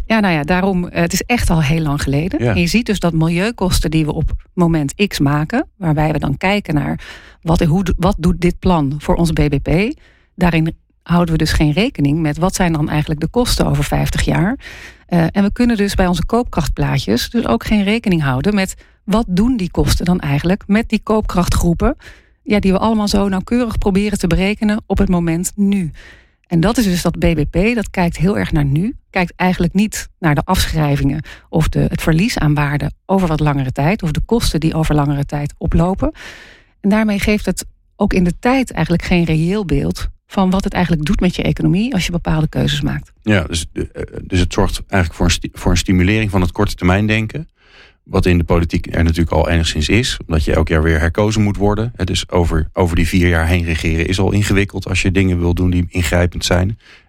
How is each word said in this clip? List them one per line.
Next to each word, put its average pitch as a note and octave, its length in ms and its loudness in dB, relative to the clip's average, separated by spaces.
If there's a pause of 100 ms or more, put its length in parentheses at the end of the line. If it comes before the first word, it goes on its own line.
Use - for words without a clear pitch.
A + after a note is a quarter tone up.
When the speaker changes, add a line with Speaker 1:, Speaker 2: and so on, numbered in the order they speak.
Speaker 1:
Ja, A3 140 2
nou G3 140 2
ja, D3 100 -2
daarom, F3+ 440 0
eh, - 140 -4
het E3 120 0
is - 80 -2
echt - 280 0
al E3 120 2
heel D#3+ 200 0
lang C#3+ 200 -2
geleden. D3+ 420 -2
Speaker 2:
Ja. A#2+ 100 2
Speaker 1:
En B2+ 80 2
je E3+ 60 0
ziet A3 180 0
dus G3+ 140 -2
dat E3+ 140 0
milieukosten E3+ 800 0
die D#3 140 2
we D3 80 -2
op D3+ 180 -2 (220)
moment E3 540 0
X - 120 -6
maken, D3+ 480 -2 (100)
waarbij D#3 340 0
we D3+ 80 -4
dan C#3 180 -4
kijken G3+ 360 -2
naar D3+ 260 -2 (420)
wat, - 180 0
hoe F3 240 2
do-, F3 140 -2
wat F3+ 220 0
doet E3+ 220 0
dit F3 180 0
plan D3+ 380 2
voor E3+ 180 -2
ons E3 160 2
B D#3 80 0 (100)
B C#3 120 0
P, G3 380 0 (360)
daarin E3 400 2 (280)
houden F3 280 2
we D#3+ 60 2
dus D#3 160 0
geen D3+ 180 2
rekening D#3 480 0
met D3+ 180 -2
wat F3 180 0
zijn F3 180 0
dan D#3 160 -2
eigenlijk D3+ 320 -2
de E3 60 0
kosten A#3+ 380 0
over C#3+ 180 0
vijftig C#3+ 380 -2
jaar. G3 380 0 (460)
Eh, E3+ 260 2
en G3+ 120 2
we G3+ 80 2
kunnen A#3+ 260 2
dus G3+ 180 0
bij F#3+ 120 4
onze F3 180 0
koopkrachtplaatjes E3+ 1040 -2
dus A#3 160 0
ook A#3 200 0
geen G#3+ 180 2
rekening G3+ 380 0
houden C#3+ 340 0
met F#3+ 200 -2 (280)
wat A3 240 0
doen G#3+ 300 2
die F3+ 140 -4
kosten D3+ 340 0
dan F3 140 2
eigenlijk D3+ 480 0
met G#3+ 220 0
die G#3+ 140 0
koopkrachtgroepen, G3+ 920 0 (520)
ja, G#3 120 2
die G3 120 2
we F#3 60 4
allemaal G#3+ 300 0
zo G3+ 200 0
nauwkeurig A3 500 -2
proberen G3+ 400 0
te - 100 -2
berekenen G3+ 580 0
op G3 120 -2
het G3 120 2
moment E3+ 460 0
nu. G3 360 0 (560)
En E3+ 120 2
dat G3+ 180 2
is B3 60 4
dus F3+ 180 0
dat E3+ 180 -2
B D#3 60 0 (100)
B D3 140 0
P, G#3 260 2
dat G#3 140 -2
kijkt F3 280 -2
heel G3 200 2
erg F#3 140 -2
naar D3 140 2
nu. D#3+ 300 0 (140)
Kijkt F3 260 -2
eigenlijk F3+ 380 0
niet G#3 360 -2 (100)
naar D3+ 160 0
de C3+ 80 0
afschrijvingen D3+ 800 0 (260)
of D#3 200 0
de, - 100 0
het C#3+ 220 0
verlies F3 360 0
aan D3 160 2
waarde D3 380 -2 (140)
over F#3+ 220 2
wat D#3 120 0
langere C#3+ 320 0
tijd, D#3 320 0
of D#3+ 80 -2
de D3 80 -2
kosten - 400 0
die D#3 140 0
over D#3 220 0
langere C#3+ 300 0
tijd D3 320 -6
oplopen. F#3 540 0 (680)
En G3+ 100 0
daarmee G#3+ 300 2
geeft G#3 260 0
het - 200 -4 (300)
ook - 180 0
in F#3+ 100 4
de F3 160 0
tijd B3+ 320 0
eigenlijk E3 320 -2
geen F3 200 2
reëel E3 420 0
beeld - 420 -2 (200)
van F#3+ 220 2
wat F#3+ 140 0
het G3 100 -4
eigenlijk D#3+ 320 0
doet G3+ 140 0
met F3+ 160 0
je - 80 -4
economie E3 500 0
als F3+ 120 0
je - 60 -6
bepaalde D#3 380 -2
keuzes C#3+ 320 -2
maakt. C#3+ 300 -6 (100)
Speaker 2:
Ja, G2+ 220 2
dus, D#2+ 300 -6
eh, D2+ 100 -6 (400)
dus F2+ 160 -2
het F2 140 0
zorgt - 340 0
eigenlijk F2+ 260 0
voor - 120 -2
een E2+ 60 4
sti-, - 220 -4
voor - 180 -2
een F2 60 4
stimulering G2+ 540 2
van F#2+ 100 0
het E2+ 100 0
korte G#2 240 -2
termijn F#2+ 320 2
denken. A2 400 -2 (560)
Wat F#2+ 220 0
in F2 120 4
de E2+ 60 2
politiek E2+ 520 0
er F2 80 2
natuurlijk E2 280 0
al D#2 180 2
enigszins D#2+ 400 0
is, A#2+ 360 0
omdat D#2 180 0
je - 100 0
elk E2 140 2
jaar D#2 160 2
weer D#2+ 160 2
herkozen G#2 420 0
moet G2+ 160 0
worden. G#2 380 0
Hè, - 80 -6
dus F2+ 260 -4
over, E2 440 0
over F2 220 0
die E2+ 120 2
vier F2+ 200 2
jaar E2 200 2
heen F2 160 0
regeren E2 440 -2
is F#2 120 0
al G2 120 0
ingewikkeld G2+ 560 0
als F#2+ 140 0
je G2 100 0
dingen F2+ 280 2
wil F2 140 2
doen F#2 160 2
die F2 180 2
ingrijpend F2 580 0
zijn. F#2 340 0 (300)